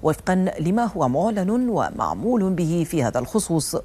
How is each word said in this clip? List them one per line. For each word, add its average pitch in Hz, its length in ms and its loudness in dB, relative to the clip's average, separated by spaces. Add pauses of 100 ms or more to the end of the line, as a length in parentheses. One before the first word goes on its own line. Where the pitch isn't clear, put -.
وفقا 185 560 2
لما 190 260 2
هو 175 220 0
معلن 208 640 0
ومعمول 151 800 0
به 170 400 0
في 156 140 0
هذا 117 160 0
الخصوص. 160 640 -2